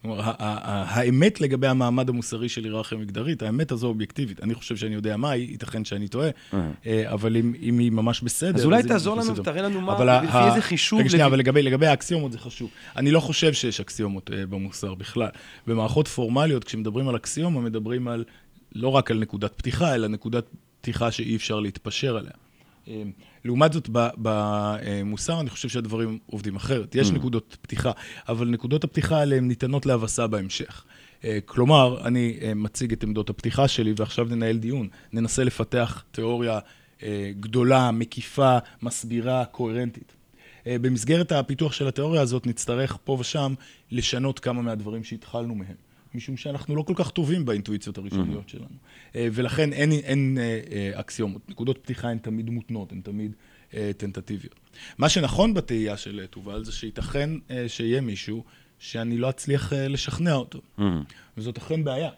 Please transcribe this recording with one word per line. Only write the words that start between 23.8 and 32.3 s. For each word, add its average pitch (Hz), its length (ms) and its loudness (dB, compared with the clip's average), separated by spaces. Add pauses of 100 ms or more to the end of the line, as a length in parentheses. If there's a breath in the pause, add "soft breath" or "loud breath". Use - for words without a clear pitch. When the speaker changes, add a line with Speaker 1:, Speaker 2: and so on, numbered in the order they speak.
Speaker 1:
ב-, 117 160 4 (100)
במוסר, 104 1200 -2
אני 143 100 -4
חושב - 200 -8
שהדברים 113 560 -4
עובדים 104 300 -6
אחרת. 110 400 -2
יש 120 140 6
Speaker 2:
Mm. - 40 4
Speaker 1:
נקודות - 480 -2
פתיחה, - 300 -2 (380 loud breath)
אבל 117 180 0
נקודות 123 360 0
הפתיחה 156 360 2
האלה 143 160 4
הן 127 120 4
ניתנות 127 380 0
להבסה 117 420 2
בהמשך. 101 560 -4 (400 soft breath)
אה, 107 220 -2
כלומר, 127 640 6
אני, 120 340 2